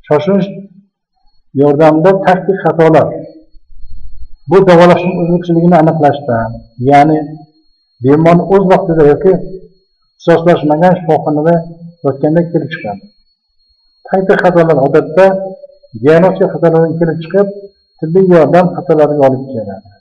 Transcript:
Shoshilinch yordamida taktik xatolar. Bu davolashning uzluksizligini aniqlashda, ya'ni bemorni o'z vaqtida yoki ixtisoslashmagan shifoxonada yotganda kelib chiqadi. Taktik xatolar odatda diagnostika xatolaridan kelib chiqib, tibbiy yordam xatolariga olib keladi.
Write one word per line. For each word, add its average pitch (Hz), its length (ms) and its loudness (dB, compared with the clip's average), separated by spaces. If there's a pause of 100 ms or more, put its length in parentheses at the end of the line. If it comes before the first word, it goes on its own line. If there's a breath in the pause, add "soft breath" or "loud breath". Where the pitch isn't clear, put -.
Shoshilinch 175 440 -2 (1040)
yordamida 156 560 2 (100)
taktik 185 400 -2
xatolar. 160 480 2 (1400)
Bu 180 180 4
davolashning 175 540 4
uzluksizligini 170 580 0
aniqlashda, 147 580 0 (540)
ya'ni 151 280 4 (800)
bemorni 165 440 2 (100)
o'z 196 120 2
vaqtida 165 400 0
yoki 147 260 2
ixtisoslashmagan 165 1600 -2
shifoxonada 156 600 -2 (480)
yotganda 151 460 -2
kelib - 220 -4
chiqadi. - 320 -12 (1040)
Taktik 190 340 0
xatolar 165 440 2
odatda 156 420 2 (680)
diagnostika 175 560 2
xatolaridan 165 480 0
kelib 160 220 -4
chiqib, 196 260 -2 (560)
tibbiy 180 240 0 (100)
yordam 165 360 2
xatolariga 147 520 0
olib 131 220 0
keladi. 104 440 -12 (100)